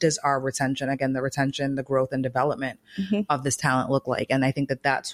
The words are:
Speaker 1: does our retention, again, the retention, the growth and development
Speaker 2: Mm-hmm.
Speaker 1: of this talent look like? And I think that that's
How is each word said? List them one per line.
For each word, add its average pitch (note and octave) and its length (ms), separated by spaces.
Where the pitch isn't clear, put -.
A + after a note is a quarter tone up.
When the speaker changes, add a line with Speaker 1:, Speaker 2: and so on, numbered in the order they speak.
Speaker 1:
does D#3 180
our C#3 220
retention, C3+ 480
again, C3+ 240
the C3 100
retention, C#3 540
the C3+ 80
growth C3 280
and C3 120
development C3 560
Speaker 2:
Mm-hmm. G3 220
Speaker 1:
of C3+ 140
this C#3 100
talent C3 340
look C3+ 200
like? A#2 220
And C3+ 140
I C3+ 60
think C#3 180
that C3 140
that's - 320